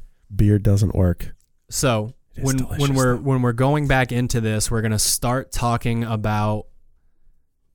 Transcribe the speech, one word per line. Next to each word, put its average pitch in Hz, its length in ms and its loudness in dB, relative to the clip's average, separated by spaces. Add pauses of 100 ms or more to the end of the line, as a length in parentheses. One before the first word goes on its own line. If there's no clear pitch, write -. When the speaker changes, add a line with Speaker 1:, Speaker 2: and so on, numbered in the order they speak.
(340)
Speaker 1:
beer 104 260 4
doesn't 101 360 2
work. 90 400 0 (340)
Speaker 2:
So 117 440 -2 (220)
Speaker 1:
It - 40 -12
is - 60 -4
Speaker 2:
when, 135 120 0
Speaker 1:
delicious, 123 240 -4
Speaker 2:
when 139 140 2
we're, 127 200 4
Speaker 1:
though. 117 60 -6
Speaker 2:
when 131 200 0
we're 123 120 0
going 139 340 0
back 131 240 2
into 120 300 0
this, 107 300 -2
we're 113 100 0
gonna 113 180 0
start 123 520 -2
talking 117 520 -2
about 107 640 -2 (1080)